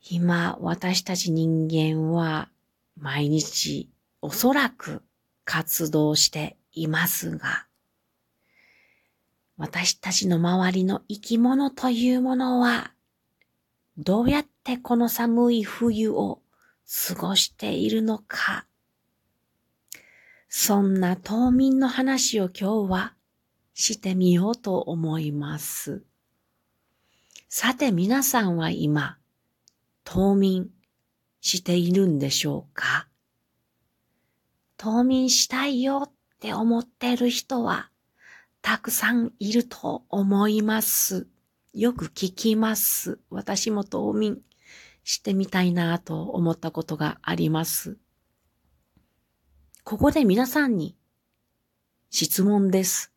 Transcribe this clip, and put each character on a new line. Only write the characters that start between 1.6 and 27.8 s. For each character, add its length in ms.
間 440
は、 380
毎 320
日、 640
お 100
そ 220
ら 180
く 320
活 460
動 240
し 160
て 260
い 160
ま 180
す 300
が、 300
私 380
た 180
ち 160
の 80
周 360
り 120
の 240
生 120
き 180
物 320
と 200
い 220
う 80
も 160
の 240
は、 320
ど 280
う 60
や 100
っ 60
て 120
こ 200
の 120
寒 440
い 100
冬 480
を 320
過 60
ご 200
し 140
て 240
い 160
る 140
の 160
か。 480
そ 320
ん 180
な 160
冬 340
眠 300
の 80
話 520
を 40
今 420
日 40
は 240
し 260
て 160
み 200
よ 160
う 60
と 220
思 400
い 140
ま 260
す。 460
さ 260
て 160